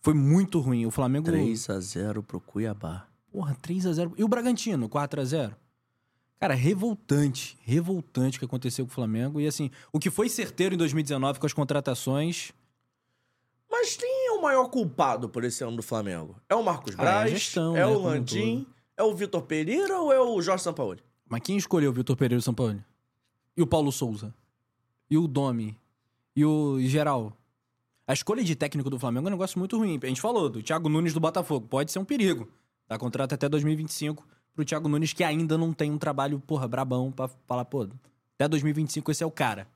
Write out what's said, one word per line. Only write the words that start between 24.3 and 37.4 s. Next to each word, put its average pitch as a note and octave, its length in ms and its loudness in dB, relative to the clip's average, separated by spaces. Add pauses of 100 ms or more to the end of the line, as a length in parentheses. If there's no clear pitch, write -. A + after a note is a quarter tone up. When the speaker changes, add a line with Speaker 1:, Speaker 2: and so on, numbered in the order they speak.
Speaker 1:
E D3+ 80 4
o E3+ 80 4
Domi? B2 500 -2 (600)
E D3 80 6
o, D3+ 340 2
e B2+ 100 2
geral? C3+ 440 2 (720)
A C3 60 0
escolha G#3+ 320 0
de E3 100 2
técnico C#3+ 360 -2
do C3+ 80 -4
Flamengo B2+ 280 -2
é G3 40 -2
um - 20 -2
negócio F#3 260 -4
muito F#3+ 200 -2
ruim. F#3 240 0
A B2+ 40 -6
gente C3 140 -4
falou G#3+ 300 0
do A2 120 -8
Thiago D#3+ 260 -2
Nunes D#3+ 260 2
do E3 60 0
Botafogo. D#3+ 460 0
Pode C#3+ 240 -2
ser - 80 -4
um F#3+ 60 -4
perigo. F#3 440 2 (380)
Dá A2 120 -6
contrato B2 360 -2
até D#3+ 140 0
dois D3 160 2
mil D3+ 80 2
e D#3 40 0
vinte D#3 140 -6
e - 40 -8
cinco D3+ 320 -6 (280)
pro D3+ 100 -2
Thiago D#3 240 -2
Nunes, D3+ 240 2
que F3+ 120 0
ainda D#3 340 2
não E3 140 2
tem D3+ 180 -2
um D3 80 -2
trabalho, C#3+ 400 -2
porra, C3+ 300 -2
brabão B2+ 420 0
pra C3 160 -6 (200)